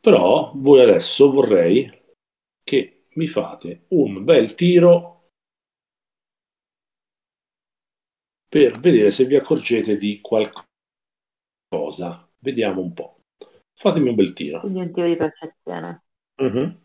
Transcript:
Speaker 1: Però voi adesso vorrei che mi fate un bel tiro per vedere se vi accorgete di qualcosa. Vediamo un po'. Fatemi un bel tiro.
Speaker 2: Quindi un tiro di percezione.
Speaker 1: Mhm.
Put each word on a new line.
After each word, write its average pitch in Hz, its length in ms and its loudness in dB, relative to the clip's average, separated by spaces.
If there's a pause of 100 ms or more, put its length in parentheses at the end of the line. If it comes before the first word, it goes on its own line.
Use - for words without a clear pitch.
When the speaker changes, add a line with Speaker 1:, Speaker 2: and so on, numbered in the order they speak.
Speaker 1:
Però - 540 2
voi 139 280 6
adesso 117 480 4
vorrei 110 600 0 (720)
che - 420 -6 (100)
mi 160 120 -6
fate - 640 -10
un 117 360 -2
bel 120 300 2
tiro 175 760 2 (3250)
per 127 300 2
vedere 120 320 2
se 127 160 0
vi 131 100 -4
accorgete 117 640 -2
di 104 220 -6
qualcosa. - 460 -6 (1700)
Vediamo 110 420 -6
un 87 140 -10
po'. - 220 -18 (580)
Fatemi 165 360 -2
un 117 40 -4
bel 98 180 0
tiro. 76 280 -12
Speaker 2:
Quindi 190 200 -8
un 170 120 -10
tiro 175 160 -4
di 170 80 -2
percezione. 165 880 -12 (380)
Speaker 1:
Mhm. 127 440 -6